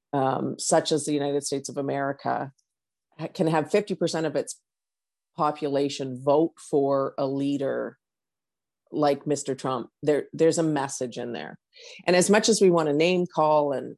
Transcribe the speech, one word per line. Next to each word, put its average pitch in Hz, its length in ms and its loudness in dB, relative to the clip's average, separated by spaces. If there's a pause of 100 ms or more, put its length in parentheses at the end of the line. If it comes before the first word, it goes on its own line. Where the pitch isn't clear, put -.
(140)
um, 135 440 -2
such 160 340 2
as 147 140 0
the 151 80 -2
United 143 300 -2
States 139 240 -6
of 139 100 -10
America 139 720 -4 (680)
ha-, 156 80 -8
can 165 200 -2
have 156 220 2
fifty 190 260 0
percent 160 300 -2
of 143 120 -4
its - 240 -6 (760)
population 139 840 -2
vote 147 320 4 (160)
for 139 480 0
a 139 100 -2
leader 139 720 -4 (920)
like 143 360 0
Mister 139 280 -2
Trump, 131 340 -6 (120)
there, 147 320 2
there's 160 240 4
a 165 60 2
message 139 540 -2
in 120 160 -8
there. 78 260 -12 (460)
And 180 100 4
as 180 140 4
much 220 200 4
as 214 120 2
we 190 80 8
wanna 156 240 2
name 175 320 2
call 151 460 2
and, 123 260 -8